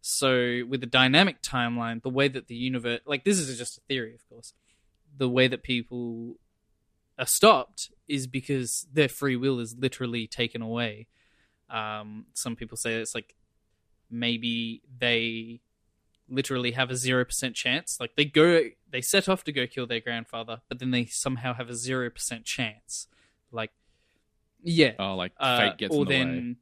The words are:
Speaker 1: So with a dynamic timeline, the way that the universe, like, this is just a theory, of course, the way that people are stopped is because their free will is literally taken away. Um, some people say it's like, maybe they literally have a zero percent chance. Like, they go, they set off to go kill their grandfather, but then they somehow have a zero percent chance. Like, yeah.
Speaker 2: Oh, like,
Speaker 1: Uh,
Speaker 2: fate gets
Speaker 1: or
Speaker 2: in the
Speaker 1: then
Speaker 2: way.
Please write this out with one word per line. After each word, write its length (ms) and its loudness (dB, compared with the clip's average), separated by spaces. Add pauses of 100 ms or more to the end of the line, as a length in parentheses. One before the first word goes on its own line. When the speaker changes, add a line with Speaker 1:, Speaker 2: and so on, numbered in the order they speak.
Speaker 1:
So 640 2
with 160 -4
a 40 -8
dynamic 540 6
timeline, 600 -2
the 80 -4
way 180 2
that 200 -4
the 80 -12
universe, 500 -2
like, 180 -4
this 160 4
is 180 -4
just 200 -10
a 40 -20
theory, 320 -4
of 160 -20
course, 240 -20 (640)
the 140 0
way 180 6
that 160 -2
people 760 -6 (800)
are 80 -4
stopped 680 4 (160)
is 200 -4
because 680 -4
their 160 4
free 260 -2
will 240 0
is 180 -8
literally 500 -2
taken 340 -4
away. 460 -4 (640)
Um, 640 -8
some 220 -6
people 220 -12
say 180 -2
it's 200 -6
like, 200 -10 (760)
maybe 720 -4 (180)
they 600 0 (720)
literally 420 -2
have 180 0
a 60 -4
zero 300 2
percent 300 -6
chance. 440 -2
Like, 160 -6
they 100 4
go, 440 6 (200)
they 120 -4
set 260 2
off 180 2
to 60 -6
go 160 0
kill 200 -6
their 120 -2
grandfather, 680 -8
but 100 -8
then 120 -2
they 140 2
somehow 480 -4
have 160 -8
a 60 -10
zero 340 -4
percent 360 -8
chance. 640 -8 (440)
Like, 200 -6 (920)
yeah. 360 6
Speaker 2:
Oh, 160 -2
like, 220 -4
Speaker 1:
Uh, 200 2
Speaker 2:
fate 200 2
gets 180 -2
Speaker 1:
or 80 4
Speaker 2:
in 40 0
the 60 2
Speaker 1:
then 160 2
Speaker 2:
way. 320 -6